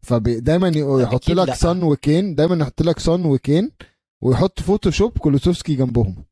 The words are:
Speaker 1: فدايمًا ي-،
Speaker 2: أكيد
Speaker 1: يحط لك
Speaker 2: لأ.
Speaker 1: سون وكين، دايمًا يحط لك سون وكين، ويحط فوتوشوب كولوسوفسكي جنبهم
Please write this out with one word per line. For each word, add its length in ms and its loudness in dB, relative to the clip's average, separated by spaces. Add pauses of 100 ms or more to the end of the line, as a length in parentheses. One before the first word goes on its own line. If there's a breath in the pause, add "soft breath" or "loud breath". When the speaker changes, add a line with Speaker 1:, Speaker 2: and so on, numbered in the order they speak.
Speaker 1:
فدايمًا 640 0
ي-، 40 0
Speaker 2:
أكيد 280 0
Speaker 1:
يحط 300 0
لك 180 2
Speaker 2:
لأ. 80 -4
Speaker 1:
سون 280 0
وكين، 520 0
دايمًا 200 2
يحط 260 -4
لك 180 0
سون 260 0
وكين، 460 0 (520 loud breath)
ويحط 360 0
فوتوشوب 580 0
كولوسوفسكي 580 0
جنبهم 560 -2